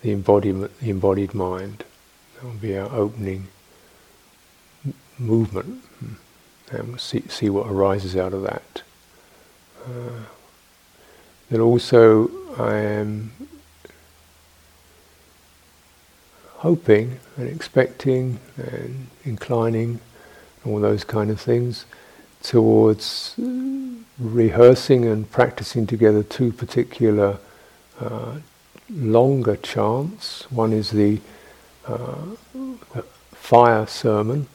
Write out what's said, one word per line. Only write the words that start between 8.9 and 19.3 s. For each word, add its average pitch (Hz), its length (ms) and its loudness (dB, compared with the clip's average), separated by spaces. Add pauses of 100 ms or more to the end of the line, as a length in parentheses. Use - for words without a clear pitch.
Uh, 120 380 -14 (1300)
then 113 120 0
also, 117 680 6 (280)
I 113 180 -2
am 107 560 -4 (3250)
hoping 127 600 2 (180)
and 123 100 -8
expecting 127 920 -2 (180)
and 123 500 -12 (160)
inclining, 117 760 -2 (680)